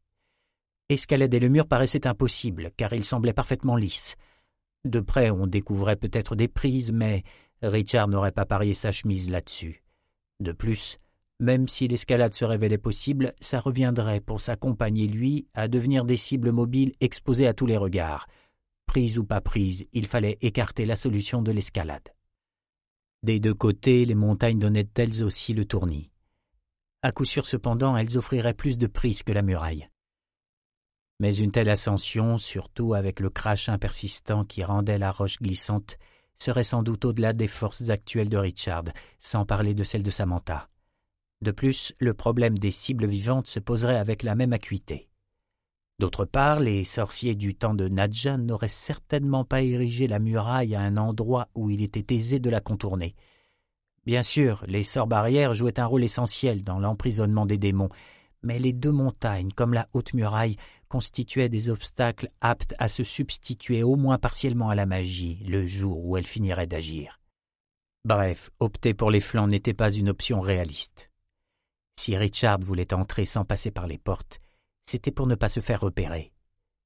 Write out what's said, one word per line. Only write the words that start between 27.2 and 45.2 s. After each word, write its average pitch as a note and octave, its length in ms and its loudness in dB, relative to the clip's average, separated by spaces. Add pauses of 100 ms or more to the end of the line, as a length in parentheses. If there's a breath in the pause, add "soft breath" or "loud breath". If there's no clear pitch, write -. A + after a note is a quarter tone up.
sûr C3+ 220 -2
cependant, B2 500 0
elles A#2 220 0
offriraient A#2+ 360 0
plus C3 240 -2
de A#2+ 80 2
prise A2 360 0
que A2 100 -2
la G#2 100 2
muraille. D#2+ 460 -2 (1300)
Mais G#2 180 2
une G#2 160 2
telle A2+ 160 2
ascension, G#2+ 680 0
surtout A2 560 -4
avec G2 260 -2
le G2 80 -2
crachin G#2 500 -2
persistant G#2 640 -4
qui G2 200 -6
rendait G2+ 340 0
la G2 120 0
roche F#2+ 280 -4
glissante, G2+ 600 -4 (360 soft breath)
serait B2 300 -2
sans A#2 180 0
doute A2 220 -2
au-delà A2 300 2
des A2+ 120 0
forces A2+ 440 -6
actuelles G#2 400 -2
de G#2+ 80 2
Richard, F2 460 -2 (340 loud breath)
sans - 260 -2
parler G#2 300 2
de G#2 100 0
celles G#2 180 -2
de G2+ 80 -2
Samantha. F2 600 -4 (720)
De G#2+ 80 0
plus, C3+ 480 -2
le A#2+ 160 2
problème A#2 440 2
des G2+ 120 2
cibles A2+ 360 -2
vivantes G#2+ 400 0
se - 140 -8
poserait A#2+ 360 0
avec G#2+ 260 -2
la A2 120 0
même B2 180 2
acuité. - 580 -6 (880)